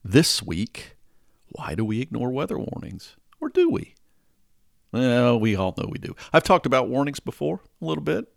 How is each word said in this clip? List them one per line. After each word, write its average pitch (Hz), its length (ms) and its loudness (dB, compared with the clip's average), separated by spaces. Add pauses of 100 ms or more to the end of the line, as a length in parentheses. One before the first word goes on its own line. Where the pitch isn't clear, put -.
This 117 400 4
week, - 540 -6 (540)
why - 260 -8
do 110 80 0
we 110 160 -2
ignore 123 320 -4
weather 139 260 -4
warnings? - 560 -10 (260)
Or 302 80 -6
do 349 220 4
we? - 240 -4 (960)
Well, 120 480 4
we 107 160 2
all 92 240 0
know - 100 -4
we - 120 -8
do. - 160 -10 (160)
I've 160 100 6
talked 185 240 4
about 131 220 2
warnings 139 320 -2
before 143 400 -4 (200)
a 170 40 -10
little 160 180 -4
bit 160 240 -2 (100)